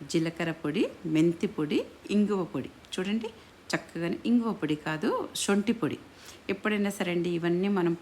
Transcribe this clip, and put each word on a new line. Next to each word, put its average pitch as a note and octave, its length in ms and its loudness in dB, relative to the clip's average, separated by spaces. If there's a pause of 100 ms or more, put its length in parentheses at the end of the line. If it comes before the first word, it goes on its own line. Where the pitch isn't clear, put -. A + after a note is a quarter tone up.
(120)
జీలకర్ర E3 420 0 (100)
పొడి, D3+ 200 0 (320)
మెంతి E3+ 420 4
పొడి, D#3+ 220 0 (360)
ఇంగువ G3+ 260 4 (120)
పొడి. D#3 180 -4 (240)
చూడండి G#3+ 340 -2 (420)
చక్కగా, E3+ 360 -4 (200)
ఇంగువ A#3 220 4 (100)
పొడి - 240 0
కాదు, G#3 240 -2 (320)
శొంఠి G3+ 400 2
పొడి. - 160 0 (560)
ఎప్పుడైనా G3+ 460 0
సరే F3 160 -2
అండి, F3 240 0
ఇవన్నీ F3 300 2 (100)
మనం E3+ 240 4